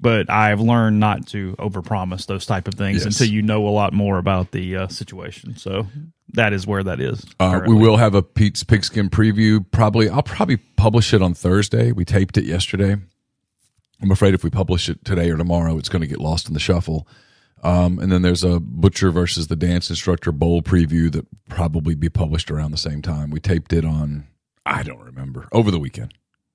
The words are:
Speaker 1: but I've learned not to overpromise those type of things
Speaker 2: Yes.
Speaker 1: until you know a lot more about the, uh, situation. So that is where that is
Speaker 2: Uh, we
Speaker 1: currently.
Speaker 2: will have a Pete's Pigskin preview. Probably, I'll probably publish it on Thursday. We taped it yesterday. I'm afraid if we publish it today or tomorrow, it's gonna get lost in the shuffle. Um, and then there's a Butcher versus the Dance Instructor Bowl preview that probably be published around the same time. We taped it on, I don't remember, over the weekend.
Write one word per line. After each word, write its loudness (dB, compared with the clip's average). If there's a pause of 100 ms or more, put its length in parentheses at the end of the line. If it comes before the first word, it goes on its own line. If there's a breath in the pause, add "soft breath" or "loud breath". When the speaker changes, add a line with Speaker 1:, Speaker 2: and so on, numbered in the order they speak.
Speaker 1:
but 2
I've 2
learned 4
not 0
to -8
overpromise -6
those -8
type -4
of -6
things -2
Speaker 2:
Yes. -4
Speaker 1:
until 2
you 0
know 0
a 0
lot 0
more 0
about -2
the, -8
uh, -6
situation. -16
So -8 (460)
that 0
is -4
where -2
that -6
is -6 (140)
Speaker 2:
Uh, 2
we 2
Speaker 1:
currently. 6
Speaker 2:
will 8
have 4
a 6
Pete's 0
Pigskin 0
preview. 2
Probably, 2
I'll 0
probably -2
publish 2
it 4
on 2
Thursday. 0
We -2
taped 0
it 2
yesterday. -2 (1040)
I'm 2
afraid 4
if -2
we -4
publish -2
it -8
today 0
or -2
tomorrow, 0
it's -10
gonna -2
get -8
lost -4
in -6
the -4
shuffle. -2 (560 soft breath)
Um, 2
and -2
then 4
there's 2
a 2
Butcher 2
versus -2
the -4
Dance -2
Instructor -2
Bowl 2
preview 2
that -6 (220)
probably -2
be -2
published -2
around -4
the -8
same -6
time. -6
We -6
taped -2
it 2
on, -4 (360)
I -6
don't -12
remember, -14
over 2
the 0
weekend. -10 (400)